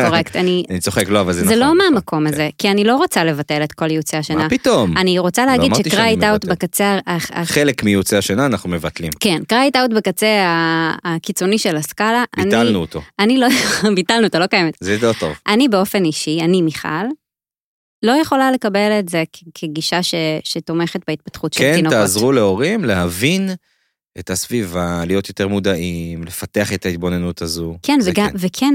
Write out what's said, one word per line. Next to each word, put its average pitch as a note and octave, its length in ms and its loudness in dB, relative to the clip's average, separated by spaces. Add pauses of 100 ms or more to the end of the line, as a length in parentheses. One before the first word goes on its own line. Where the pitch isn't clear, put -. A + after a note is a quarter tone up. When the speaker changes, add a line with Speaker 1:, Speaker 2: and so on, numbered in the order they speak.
Speaker 1:
<laughs> B2 80 2
Speaker 2:
קורקט, E3 260 -2
אני F3+ 340 0
Speaker 1:
אני F#2 100 -4
צוחק, G2 280 -2
לא, G#2 140 2
אבל F2+ 120 0
זה E2+ 60 -2
Speaker 2:
זה F2 60 0
Speaker 1:
נכון, A3 140 4
Speaker 2:
לא C4 60 4
Speaker 1:
נכון. D#4+ 120 4
Speaker 2:
מהמקום F#3+ 500 2
Speaker 1:
כן. D3+ 60 0
Speaker 2:
הזה, D3+ 240 -2
כי G3+ 140 0
אני G3+ 120 2
לא A#3 120 4
רוצה C#4 280 0
לבטל D3 400 -2
את D3+ 100 -4
כל D#3+ 180 -2
ייעוצי D#3 260 -4
השינה. D#3 260 -2
Speaker 1:
מה D#3+ 60 -2
פתאום? G3 480 2
Speaker 2:
אני F#3 220 2
רוצה F3+ 260 0
Speaker 1:
לא C4+ 60 4
Speaker 2:
להגיד B3+ 220 4
Speaker 1:
אמרתי G3+ 160 0
Speaker 2:
ש-cry G3 60 0
Speaker 1:
שאני A3+ 180 2
Speaker 2:
it - 80 2
out G#3+ 120 4
Speaker 1:
מבטל. G#3 160 -2
Speaker 2:
בקצה F#3+ 560 0
ה-, F3 120 -2 (140)
ה- E3+ 140 -6
Speaker 1:
חלק D3 380 0
מייעוצי G2+ 340 2
השינה G2+ 280 0
אנחנו G2+ 240 -2
מבטלים. E2 500 -6
Speaker 2:
כן, E3 220 0 (120)
cry C4+ 180 4
it C4 60 -2
out B3 180 0
בקצה G3+ 320 0 (180)
ה-, E3 580 0
הקיצוני F3+ 540 -2
של F#3 180 0
הסקאלה. A3 480 0 (140)
אני G3 80 0
Speaker 1:
ביטלנו G3 340 2
אותו. E2 220 -6 (180)
Speaker 2:
אני A#3 180 4
לא, B3 100 4 (260)
<laughs> G3+ 220 0
ביטלנו A3 320 2
אותו, D#3+ 120 0
לא F3+ 80 2
קיימת. E3+ 320 0
Speaker 1:
זה G2 220 -2
לא A2+ 180 4
טוב. D#2 140 -4 (140)
Speaker 2:
אני A#3 220 4
באופן G3 360 2
אישי, D#3 360 -2
אני F3 200 2
מיכל, D#3+ 440 -4 (1000)
לא A3 80 2
יכולה C4+ 400 2
לקבל G#3 480 0
את F3+ 100 -4
זה E3 140 -2 (100)
כ-, - 100 -20 (100)
כגישה D#3+ 500 -4
ש-, - 120 -2 (280)
שתומכת E3+ 640 -4
בהתפתחות - 460 -6
של - 60 -2
Speaker 1:
כן, C#3+ 160 4
Speaker 2:
תינוקות. D#3+ 220 4
Speaker 1:
תעזרו G#2 340 2
להורים C3 540 2
להבין... G#2+ 640 0 (680)
את F#2 100 -12
הסביבה, F2 800 -2
להיות G2 220 0
יותר G2 180 -2
מודעים, E2+ 760 -2
לפתח G#2 500 -4
את F#2 120 -6
ההתבוננות F2 560 -4
הזו. E2 420 -6
Speaker 2:
כן, C#4+ 180 2
Speaker 1:
זה F3+ 100 0
Speaker 2:
וגם, G3+ 180 0
Speaker 1:
כן. G#3 100 -8
Speaker 2:
וכן B3+ 360 0